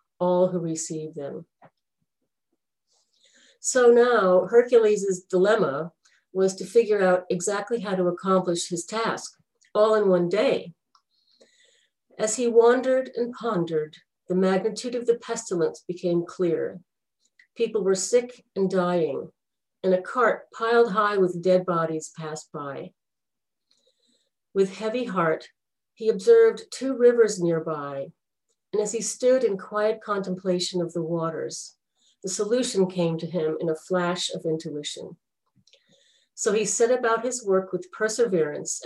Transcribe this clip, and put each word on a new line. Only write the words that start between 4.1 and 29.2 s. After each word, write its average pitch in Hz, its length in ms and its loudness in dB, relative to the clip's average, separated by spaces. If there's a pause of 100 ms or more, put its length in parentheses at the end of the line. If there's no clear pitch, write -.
Hercules' 214 800 4
dilemma 180 600 2 (420)
was 190 220 0
to 190 100 -12
figure 208 380 2
out 180 260 2
exactly 208 520 -4
how 190 160 -4
to 180 100 0
accomplish 180 640 0
his 170 160 -6
task, 214 480 -6 (420)
all 214 220 4
in 202 120 2
one 175 200 2
day. 196 440 -2 (1400)
As 214 200 -4
he 247 100 0
wandered 247 680 4
and 240 180 -4
pondered, 165 640 -4 (320)
the 180 80 0
magnitude 196 580 0
of 240 120 -4
the 233 100 4
pestilence 202 720 -4
became 175 360 -2
clear. 170 540 -4 (800)
People 226 260 -2
were 185 140 2
sick - 480 -2 (100)
and 190 160 0
dying, 175 640 -2 (500)
and 185 100 2
a 185 80 2
cart 226 420 0 (140)
piled 233 360 2
high 208 240 0
with 180 260 0
dead 185 240 2
bodies 160 500 -4
passed 160 360 -12
by. 139 400 -12 (1600)
With 190 240 0
heavy 220 280 -4
heart, 170 420 -2 (460)
he 220 140 -4
observed 226 640 6
two 262 260 -6
rivers 233 460 4
nearby, 156 680 -4 (600)
and 208 80 0
as 208 120 -2
he 226 80 -4
stood 254 420 0